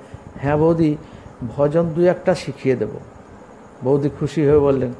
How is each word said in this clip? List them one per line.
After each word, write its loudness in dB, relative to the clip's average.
"হ্যাঁ 0
বৌদি, 2
ভজন 2
দু 2
একটা 2
শিখিয়ে -2
দেব।" -4
বৌদি 2
খুশি -2
হয়ে 6
বললেন, 2